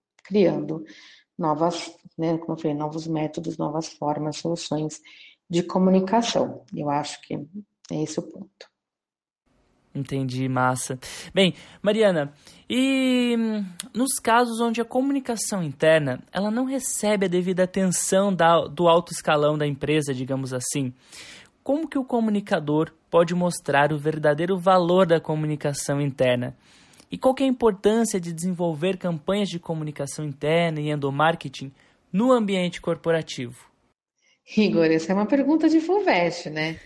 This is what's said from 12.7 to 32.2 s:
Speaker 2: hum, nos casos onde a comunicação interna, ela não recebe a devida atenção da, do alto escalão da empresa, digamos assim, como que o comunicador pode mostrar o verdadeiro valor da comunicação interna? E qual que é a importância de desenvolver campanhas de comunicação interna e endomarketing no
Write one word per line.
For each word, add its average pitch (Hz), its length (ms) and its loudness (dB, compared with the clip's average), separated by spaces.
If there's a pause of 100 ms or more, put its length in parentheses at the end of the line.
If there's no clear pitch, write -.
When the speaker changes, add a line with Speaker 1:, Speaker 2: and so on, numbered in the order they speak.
Speaker 2:
hum, 220 260 -2 (300)
nos 254 240 0
casos 233 420 2
onde 233 200 0
a 233 40 0
comunicação 254 760 -2
interna, 151 580 2 (120)
ela 202 180 -2
não 240 140 -2
recebe 214 600 -2
a - 20 0
devida 180 340 0
atenção 190 720 2
da, 165 280 6
do 165 260 0
alto 170 240 4
escalão 151 440 0
da 151 80 -2
empresa, 147 480 -2
digamos 131 400 -4
assim, 127 400 -4 (680)
como 302 240 -2
que - 100 -6
o 262 80 -2
comunicador 202 880 0 (160)
pode 175 280 4
mostrar 151 560 2
o 151 60 -2
verdadeiro 156 600 0
valor 180 480 4
da 165 140 4
comunicação 151 800 -2
interna? 127 560 0 (520)
E 185 80 -12
qual 262 160 2
que 269 120 0
é - 20 4
a - 20 4
importância 220 720 0
de 170 120 -8
desenvolver 170 640 -2
campanhas 185 500 -2
de 165 120 -8
comunicação 151 640 -8
interna 151 560 0
e 151 100 -2
endomarketing 143 800 -2 (400)
no 233 200 4